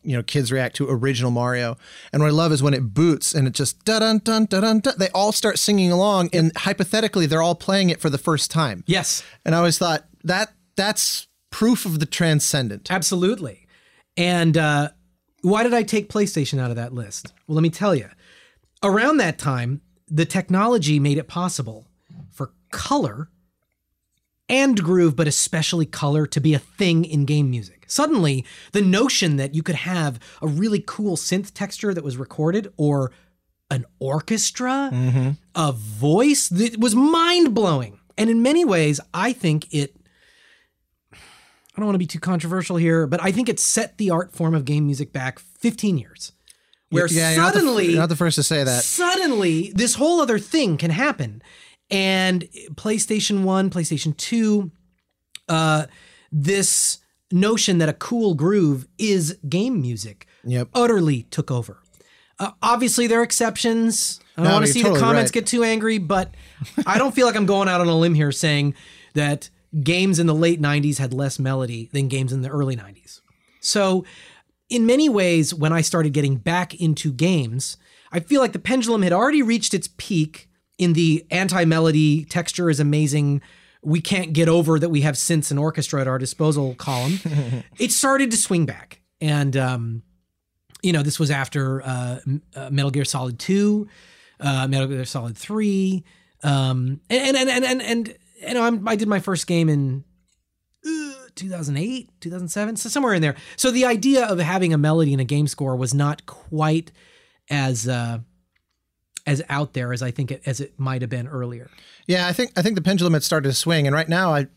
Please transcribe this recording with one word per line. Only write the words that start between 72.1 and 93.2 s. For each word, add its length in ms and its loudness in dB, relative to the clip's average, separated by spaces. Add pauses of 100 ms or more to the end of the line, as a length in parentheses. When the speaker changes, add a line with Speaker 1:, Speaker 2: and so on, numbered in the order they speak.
Speaker 2:
in 80 -2
the 80 -4
early 260 -2
nineties. 460 -16 (400)
So, 460 0 (640)
in 160 2
many 240 4
ways, 420 2
when 220 0
I 80 2
started 320 0
getting 220 2
back 380 -2
into 380 -2
games, 640 -2 (340)
I 100 -4
feel 200 2
like 120 2
the 60 -6
pendulum 440 0
had 100 2
already 300 2
reached 320 0
its 240 -4
peak 500 -4 (300)
in 160 2
the 360 2
anti-melody, 920 2
texture 460 -2
is 100 0
amazing, 640 2 (400)
we 180 0
can't 320 -2
get 160 4
over 300 4
that 100 0
we 140 2
have 140 0
synths 340 0
and 100 0
orchestra 400 -2
at 80 -2
our 100 -2
disposal 580 -2
column. 420 -2 (300)
Speaker 1:
<laughs> 300 -8
Speaker 2:
It 140 0
started 380 2
to 80 -2
swing 260 0
back. 380 -12 (180)
And, 360 0
um, 460 -4 (800)
you 120 0
know, 80 2
this 160 -2
was 120 0
after, 540 -4
uh, 420 -6
M-, 160 -4 (140)
uh, 140 -12
Metal 200 0
Gear 140 -2
Solid 340 -6